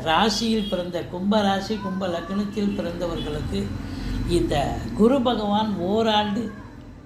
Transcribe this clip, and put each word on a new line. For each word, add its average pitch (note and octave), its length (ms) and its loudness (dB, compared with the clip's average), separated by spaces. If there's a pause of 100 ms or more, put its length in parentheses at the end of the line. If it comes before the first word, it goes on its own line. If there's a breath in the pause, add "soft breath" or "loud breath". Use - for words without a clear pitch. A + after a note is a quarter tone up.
ராசியில் G#3 640 2
பிறந்த F3+ 280 -2 (140)
கும்ப G3+ 340 2
ராசி, G3 280 0 (100)
கும்ப F#3+ 300 -4
லக்னத்தில் G3+ 640 -2
பிறந்தவர்களுக்கு E3+ 840 -4 (760 loud breath)
இந்த - 180 2 (420)
குரு A#3+ 200 8 (100)
பகவான் G#3+ 420 2 (180)
ஓராண்டு G#3+ 540 2 (640)